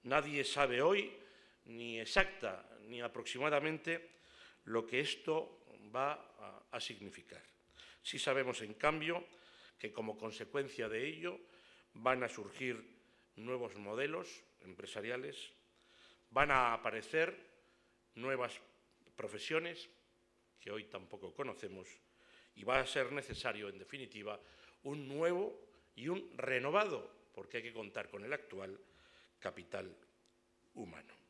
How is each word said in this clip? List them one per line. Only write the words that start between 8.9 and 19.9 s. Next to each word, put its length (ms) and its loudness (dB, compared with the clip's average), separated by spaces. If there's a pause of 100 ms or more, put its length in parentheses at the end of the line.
que 140 -6
como 240 -4
consecuencia 720 -2
de 180 0
ello 340 -4 (540)
van 280 4
a 60 0
surgir 540 -4 (540)
nuevos 400 -4
modelos 680 -4 (180)
empresariales, 920 -8 (800)
van 200 8
a 220 8
aparecer 640 2 (800)
nuevas 440 -2 (580)
profesiones 720 -2 (720)